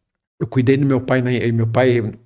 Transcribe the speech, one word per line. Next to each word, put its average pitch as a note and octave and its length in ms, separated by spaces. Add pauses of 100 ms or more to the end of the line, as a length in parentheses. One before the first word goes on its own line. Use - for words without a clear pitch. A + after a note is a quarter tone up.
(400)
Eu C3 60
cuidei C3 300
do C#3+ 100
meu C3+ 140
pai, B2+ 220
na, B2 80 (220)
meu A2+ 140
pai, A#2+ 480 (120)